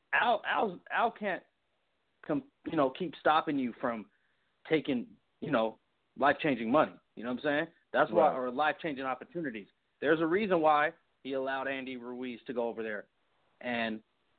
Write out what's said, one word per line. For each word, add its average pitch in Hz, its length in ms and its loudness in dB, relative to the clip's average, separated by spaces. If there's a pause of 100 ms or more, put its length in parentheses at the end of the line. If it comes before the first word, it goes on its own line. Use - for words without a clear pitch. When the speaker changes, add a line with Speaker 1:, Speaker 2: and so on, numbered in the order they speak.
(120)
Speaker 1:
Al, 202 340 2
Al, 208 320 0 (140)
Al 214 180 2
can't 202 320 -6 (840)
com-, 143 160 -2 (280)
you 165 60 -4
know, 135 140 4
keep 175 280 -6
stopping 156 400 2
you 123 220 -2
from 117 240 -4 (640)
taking, 143 380 0 (340)
you 127 100 -8
know, 113 280 0 (400)
life-changing 127 520 2
money. 131 220 4 (240)
You 107 80 -12
know 123 60 -4
what 123 80 -4
I'm - 60 -14
saying? 151 220 0 (260)
That's 139 180 4
why, 151 180 6
Speaker 2:
Right. - 80 0
Speaker 1:
or 127 140 -4
life-changing 139 540 -2
opportunities. 127 600 -8 (340)
There's 156 200 4
a 165 60 2
reason 185 340 2
why 151 320 4 (300)
he 135 100 -10
allowed 135 360 -4
Andy 131 280 -6
Ruiz 123 500 -10
to - 60 -6
go 117 160 -2
over 110 140 -6
there. 107 240 -6 (540)
And 113 400 -4 (380)